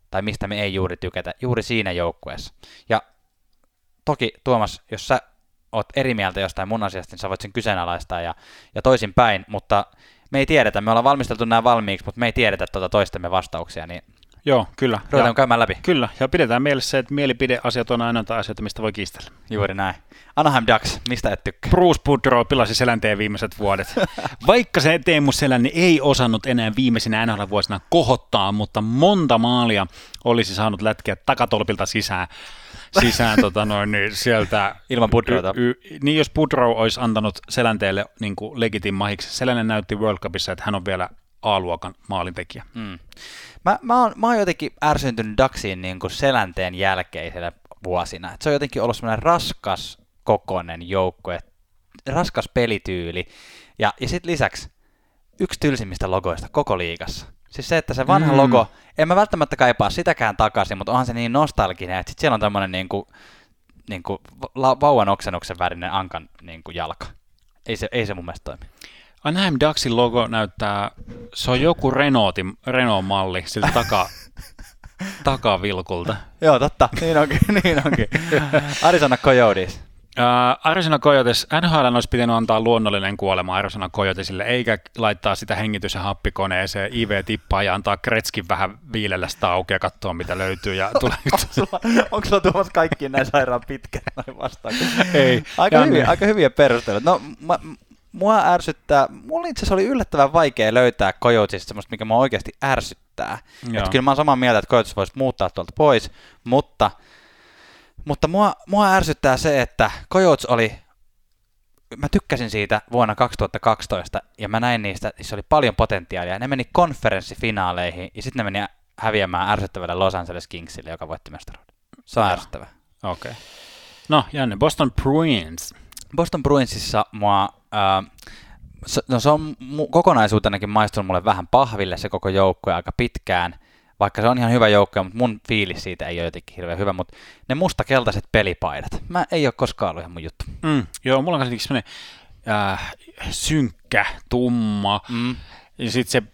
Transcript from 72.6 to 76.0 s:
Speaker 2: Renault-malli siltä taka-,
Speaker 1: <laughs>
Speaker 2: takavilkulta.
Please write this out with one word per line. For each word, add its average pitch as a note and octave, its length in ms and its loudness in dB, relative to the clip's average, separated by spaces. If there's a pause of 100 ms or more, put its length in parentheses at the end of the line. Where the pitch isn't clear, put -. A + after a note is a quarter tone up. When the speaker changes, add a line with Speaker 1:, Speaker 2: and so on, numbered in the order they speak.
Speaker 2:
Renault-malli G2 800 0
siltä G2+ 280 0
taka-, G#2 340 2 (600)
Speaker 1:
<laughs> - 560 -12
Speaker 2:
takavilkulta. G2+ 920 -2 (240)